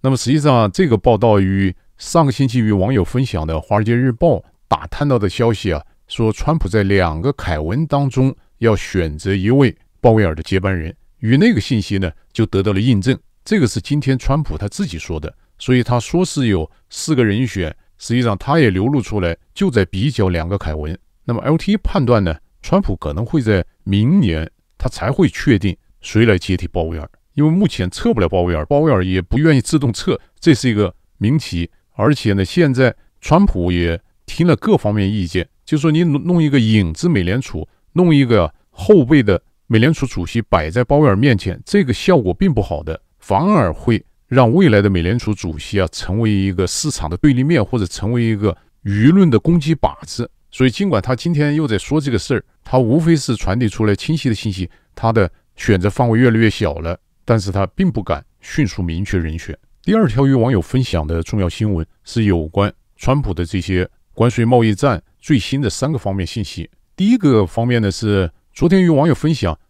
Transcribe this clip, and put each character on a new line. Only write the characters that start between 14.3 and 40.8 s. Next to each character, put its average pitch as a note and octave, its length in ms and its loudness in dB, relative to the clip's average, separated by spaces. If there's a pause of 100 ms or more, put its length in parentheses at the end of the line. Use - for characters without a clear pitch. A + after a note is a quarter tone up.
普 - 140 -6
他 G2+ 100 -6
自 G3 180 -6
己 E2+ 140 -10
说 D#2+ 200 -8
的， D2+ 140 -12 (240)
所 - 160 -2
以 B2 80 4
他 A#2+ 180 0
说 F3 260 -2
是 C#3 220 -2
有 F2+ 220 0 (220)
四 - 240 -4
个 B2 100 2
人 G#2+ 220 0
选， F2 280 -6 (220)
实 - 160 -6
际 B2+ 80 2
上 A2 160 0
他 D3+ 220 0
也 B2+ 100 4
流 F#2 160 0
露 C#3 160 0
出 G#2 180 -6
来 E2+ 160 -2 (160)
就 G3 200 -2
在 G#2+ 140 2
比 A2 260 -4
较 G2 180 0
两 E2+ 180 -2
个 G2+ 120 -4
凯 D#2 160 -6
文。 D#2 200 -8 (280)
那 A#2+ 100 -6
么 A#2 80 -4
L D3+ 160 0
T G3+ 200 -2
判 - 280 -2
断 A2+ 180 4
呢， D#2+ 120 -2 (260)
川 - 180 0
普 G#2 160 -2
可 D2+ 180 -8
能 G2+ 120 -4
会 D3+ 160 -2
在 G#2 240 0 (180)
明 G#2+ 360 2
年 D#2+ 280 0 (300)
他 - 100 -4
才 - 240 -4
会 E3+ 160 2
确 A#2 300 0
定 F#2 180 0 (260)
谁 G#2+ 260 0
来 G2+ 100 4
接 F#2 180 -2
替 E2+ 120 -6
鲍 E2+ 160 -4
威 D#2+ 160 -6
尔， D2+ 100 -14 (240)
因 C#3+ 100 0
为 D#3 60 4
目 F3+ 180 2
前 F2+ 220 -2
撤 - 240 -2
不 A2+ 60 0
了 E2+ 100 2
鲍 F2+ 120 0
威 F2 120 0
尔， D2+ 140 -2
鲍 C#3+ 100 0
威 D3+ 140 2
尔 F#2+ 120 2
也 F#2 160 0
不 - 200 -2
愿 D#3 180 4
意 - 20 4
自 D3+ 200 0
动 B2 120 0
撤， - 280 -4 (200)
这 D#3+ 140 4
是 B2 160 0
一 A2+ 60 0
个 G2+ 180 0 (240)
明 B2 200 0
棋。 E2+ 340 -4 (220)
而 - 200 0
且 G#2 200 -2
呢， G2 120 0
现 D#3 260 2
在 B2 240 2 (260)
川 F3 220 2
普 F2+ 280 0
也 E2+ 280 0 (280)
听 - 180 -2
了 E3 100 4
各 G3 220 0
方 G#2 160 -2
面 G2+ 180 0
意 G2+ 140 -2
见， E2+ 240 -4 (160)
就 D3+ 140 -2
说 D#3+ 100 0
你 D#3+ 140 2
弄 E3 380 0
一 D3+ 60 2
个 C#3 120 2
影 G#2+ 340 2
子 E3+ 160 -4
美 G#2+ 140 2
联 A#2 180 -2
储， - 260 -10 (260)
弄 E3+ 200 4
一 C#3 100 6
个 G#2+ 300 2 (160)
后 G3 340 4
备 C3+ 200 4
的 G2 180 2 (240)
美 A2 140 2
联 C3+ 120 4
储 D3+ 140 -2
主 F2 220 -6
席 A#2 160 -4
摆 D#2+ 260 -2
在 A#2 140 -2